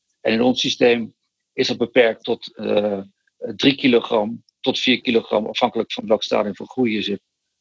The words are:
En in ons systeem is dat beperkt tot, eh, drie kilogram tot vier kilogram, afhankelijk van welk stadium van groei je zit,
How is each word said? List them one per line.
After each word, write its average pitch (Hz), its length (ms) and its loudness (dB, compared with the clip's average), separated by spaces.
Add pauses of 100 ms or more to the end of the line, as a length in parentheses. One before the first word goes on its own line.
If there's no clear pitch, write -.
(220)
En 110 120 0
in 113 80 2
ons - 180 2
systeem 120 560 0 (380)
is 131 140 -2
dat 117 100 -4
beperkt 117 460 2
tot, - 320 -6
eh, 104 460 -2 (360)
drie 127 380 0
kilogram 117 680 0 (160)
tot 123 200 -2
vier 123 220 0
kilogram, 113 440 0
afhankelijk 113 460 -2
van 117 160 -10
welk 104 160 2
stadium 104 320 -2
van - 120 -14
groei 120 260 0
je 107 80 -2
zit, 98 200 -6 (400)